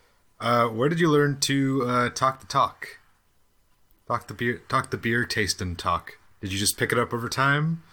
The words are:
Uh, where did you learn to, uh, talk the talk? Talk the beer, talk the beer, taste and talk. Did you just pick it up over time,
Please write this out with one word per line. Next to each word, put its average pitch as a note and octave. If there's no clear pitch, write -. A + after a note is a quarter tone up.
Uh, A#2
where A#2
did E3
you E3+
learn D3
to, C3+
uh, B2
talk C3
the -
talk? -
Talk A#2
the A#2
beer, A#2
talk B2+
the B2+
beer, A#2
taste -
and F2+
talk. -
Did G2
you G2
just G2+
pick -
it A#2+
up A#2+
over A#2
time, D3